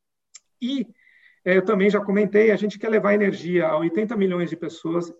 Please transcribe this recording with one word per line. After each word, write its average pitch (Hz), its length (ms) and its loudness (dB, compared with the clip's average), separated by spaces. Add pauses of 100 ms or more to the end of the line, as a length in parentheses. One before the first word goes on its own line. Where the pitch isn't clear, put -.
(640)
E, 254 240 -6 (580)
é, 180 140 2
eu 180 40 4
também 202 280 2
já 202 100 2
comentei, 208 520 2
a 196 40 2
gente 202 220 -6
quer 226 100 -6
levar 208 240 2
energia 175 560 0
a 156 80 0
oitenta 170 400 -2
milhões 180 320 0
de 170 80 -6
pessoas. 165 640 -6